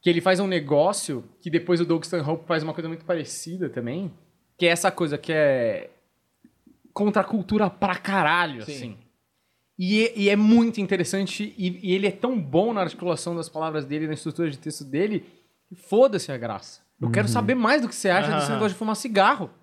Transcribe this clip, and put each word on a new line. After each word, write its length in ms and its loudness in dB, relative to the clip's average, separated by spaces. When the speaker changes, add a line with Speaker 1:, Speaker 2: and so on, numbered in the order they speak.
Speaker 1:
que 80 2
ele 120 2
faz 180 4
um 80 0
negócio 760 0
que 80 -8
depois 320 0
o 40 2
Doug 180 0
Stanhope 440 -4
faz 160 0
uma 100 -6
coisa 140 -8
muito 180 -10
parecida 640 -6
também, 420 -6
que 80 0
é 40 6
essa 220 2
coisa 260 -2
que 160 -6
é 560 2
contra 280 2
a 40 2
cultura 440 0
pra 260 -2
caralho, 680 0
Speaker 2:
Sim. 80 -12
Speaker 1:
assim. 260 -12
E 260 2
é, 120 0
e 140 4
é 60 4
muito 460 6
interessante, 760 -2
e, 240 -4
e 140 0
ele 120 0
é 40 2
tão 280 -2
bom 340 0
na 80 -2
articulação 540 -4
das 140 -8
palavras 360 -4
dele, 220 -4
na 60 -4
estrutura 360 -4
de 80 -8
texto 260 -10
dele, 420 -2
que 80 -18
foda-se 560 2
a 60 -6
graça. 440 -10
Eu 80 -2
quero 180 2
Speaker 3:
Uhum. 60 0
Speaker 1:
saber 220 2
mais 260 2
do 60 -2
que 80 -8
você 140 -2
acha 220 2
desse 160 0
Speaker 4:
Aham. 80 0
Speaker 1:
negócio 180 0
de 60 -14
fumar 160 -2
cigarro 540 2